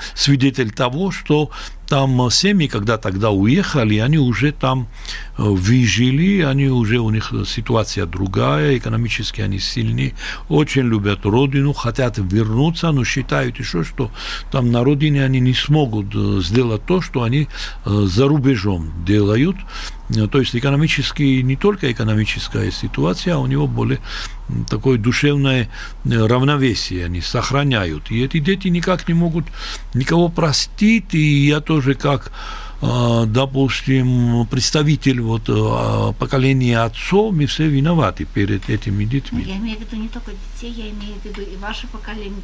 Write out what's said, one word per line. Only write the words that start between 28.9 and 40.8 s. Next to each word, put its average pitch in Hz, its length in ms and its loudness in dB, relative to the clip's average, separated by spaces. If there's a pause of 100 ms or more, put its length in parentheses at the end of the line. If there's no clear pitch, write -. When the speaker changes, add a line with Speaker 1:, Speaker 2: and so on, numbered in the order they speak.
Speaker 1:
не 170 60 2
могут 170 300 0 (500)
никого 165 340 2
простить, 170 840 0
и 147 340 4
я 147 120 2
тоже 139 340 2
как, - 380 -2 (500)
э, 117 440 2
допустим, 127 1200 2
представитель 139 760 2
вот, 113 280 -2
э, 107 680 2
поколения 127 600 2
отцов, 185 560 0
мы 143 120 2
все 151 220 0
виноваты 139 560 2
перед 101 460 -2
этими 104 340 -2
детьми. 135 420 -2
Speaker 2:
Ну, 190 60 -6
я 196 60 -6
имею 220 200 -6
в - 20 -10
виду 220 160 -10
не 220 120 -6
только 226 220 -10
детей, 233 420 -12
я 226 180 -10